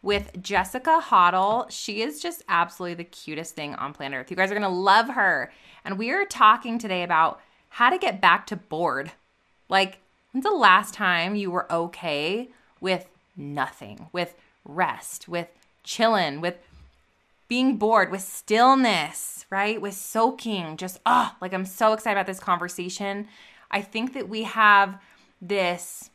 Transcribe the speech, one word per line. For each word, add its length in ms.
with 400
Jessica 600
Hoddle. 680
She 320
is 200
just 280
absolutely 460
the 100
cutest 500
thing 200
on 180
planet 260
Earth. 100
You 60
guys 160
are 20
gonna 140
love 440
her. 380
And 120
we 140
are 140
talking 520
today 260
about 360
how 200
to 80
get 220
back 280
to 100
bored. 560
Like, 300
when's 100
the 80
last 420
time 420
you 160
were 200
okay 800
with 260
nothing, 760
with 240
rest, 640
with 180
chilling, 580
with 160
being 300
bored, 340
with 120
stillness, 1300
right? 320
With 120
soaking, 840
just, 300
ah, 340
like, 140
I'm 120
so 280
excited 260
about 80
this 140
conversation. 880
I 100
think 340
that 120
we 160
have 560
this 720